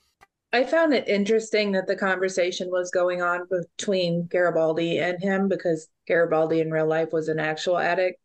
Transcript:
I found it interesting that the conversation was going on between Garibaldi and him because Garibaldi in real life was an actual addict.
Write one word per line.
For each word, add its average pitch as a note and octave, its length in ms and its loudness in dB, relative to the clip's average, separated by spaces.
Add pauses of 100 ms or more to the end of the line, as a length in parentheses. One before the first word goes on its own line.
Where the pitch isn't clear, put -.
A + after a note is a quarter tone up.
(520)
I B3+ 140 2
found D#4+ 280 2
it - 140 0
interesting G#3 640 0
that F#3+ 160 -2
the G3 80 0
conversation F#3 760 -2
was F3+ 220 -2
going F3+ 300 0
on F3 280 -2
between F3 800 -2
Garibaldi E3 720 0
and F3 240 -2
him G3 240 2
because E3+ 400 -2 (180)
Garibaldi D#3+ 540 2
in D#3+ 100 0
real D#3 180 0
life D#3+ 260 0
was D#3+ 160 -2
an D#3 100 0
actual D#3 380 -2
addict. F3+ 480 0